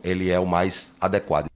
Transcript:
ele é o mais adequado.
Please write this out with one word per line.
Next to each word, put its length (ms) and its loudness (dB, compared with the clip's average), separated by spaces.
ele 260 0
é 80 4
o 60 2
mais 560 -2
adequado. 560 0